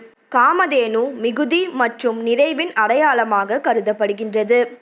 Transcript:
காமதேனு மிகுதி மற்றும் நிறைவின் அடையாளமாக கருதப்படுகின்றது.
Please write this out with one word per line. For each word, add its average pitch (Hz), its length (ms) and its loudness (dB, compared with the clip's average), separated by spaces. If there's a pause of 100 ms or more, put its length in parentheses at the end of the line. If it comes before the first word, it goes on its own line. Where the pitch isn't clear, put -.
(320)
காமதேனு 262 840 2
மிகுதி 254 540 -2
மற்றும் 233 580 -2
நிறைவின் 285 460 0
அடையாளமாக 226 880 0
கருதப்படுகின்றது. 214 1080 0 (140)